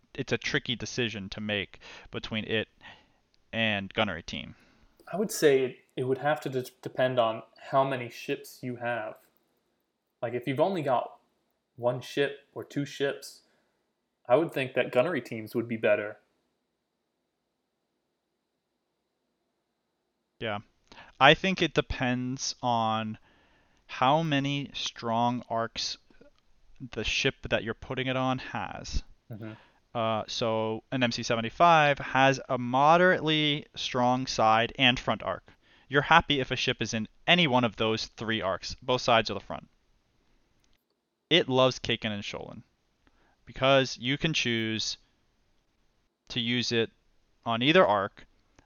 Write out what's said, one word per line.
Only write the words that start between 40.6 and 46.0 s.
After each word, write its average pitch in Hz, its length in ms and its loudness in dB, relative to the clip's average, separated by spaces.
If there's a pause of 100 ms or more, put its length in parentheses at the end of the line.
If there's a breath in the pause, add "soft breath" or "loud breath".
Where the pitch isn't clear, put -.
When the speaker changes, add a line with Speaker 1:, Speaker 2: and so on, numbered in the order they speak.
Speaker 1:
It 160 200 2
loves 127 320 2
Kakin 113 320 -4
and 101 100 -6
Sholin - 400 -12 (800)
because 131 560 2
you 127 160 -2
can 165 160 -2
choose 113 640 -2 (1300)